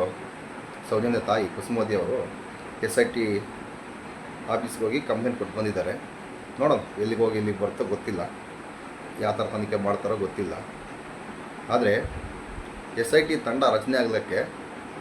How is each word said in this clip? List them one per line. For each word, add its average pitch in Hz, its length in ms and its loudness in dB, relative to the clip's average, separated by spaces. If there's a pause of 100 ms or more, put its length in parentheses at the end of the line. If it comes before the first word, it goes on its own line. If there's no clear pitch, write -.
(920)
ಸೌಜನ್ಯ 117 280 4
ತಾಯಿ 104 280 4 (100)
ಕುಸುಮತಿ 110 440 0
ಅವರು 90 200 2 (640)
ಎಸ್ 110 120 -2
ಐ 123 60 10
ಟಿ 117 200 2 (1300)
ಆಫೀಸ್ಗೆ 113 320 0
ಹೋಗಿ 117 160 2
ಕಂಪ್ಲೇಂಟ್ 120 380 0
ಕೊಟ್ಟು 95 200 -4
ಬಂದಿದ್ದಾರೆ. 98 340 0 (680)
ನೋಡೋಣ 139 200 6 (220)
ಎಲ್ಲಿಗೆ 110 220 4
ಹೋಗಿ 110 140 4
ಎಲ್ಲಿಗೆ 104 240 2
ಬರುತ್ತೋ 101 220 0
ಗೊತ್ತಿಲ್ಲ, 98 360 -2 (1000)
ಯಾವ 107 120 2
ಥರ 107 120 0
ತನಿಖೆ 104 320 0
ಮಾಡ್ತಾರೋ 101 400 2
ಗೊತ್ತಿಲ್ಲ. 95 380 0 (1200)
ಆದರೆ 110 200 6 (1040)
ಎಸ್ 117 140 4
ಐ 156 140 10
ಟಿ 156 80 2
ತಂಡ 127 280 2
ರಚನೆ 120 340 4
ಆಗಲಿಕ್ಕೆ 110 640 0 (400)